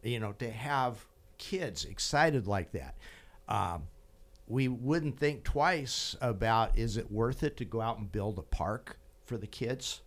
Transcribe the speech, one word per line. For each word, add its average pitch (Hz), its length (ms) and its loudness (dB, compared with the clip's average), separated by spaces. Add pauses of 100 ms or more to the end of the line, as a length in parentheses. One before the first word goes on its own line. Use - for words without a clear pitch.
you 117 180 -2
know, 104 140 -4
to 117 160 -6
have 123 540 0 (340)
kids 170 480 -4
excited 143 600 4
like 98 260 0
that. 65 220 -8 (540)
Um, 90 360 -2 (640)
we 131 200 2
wouldn't 131 500 0
think 147 260 0
twice 151 760 2
about, 113 580 4
is 113 200 0
it - 120 -6
worth 113 320 0
it 151 140 0
to 127 80 -4
go 113 160 -4
out 110 180 -2
and 104 140 -6
build 104 260 -2
a - 40 -8
park - 560 -2 (260)
for 120 140 -6
the 101 80 -8
kids? - 600 -4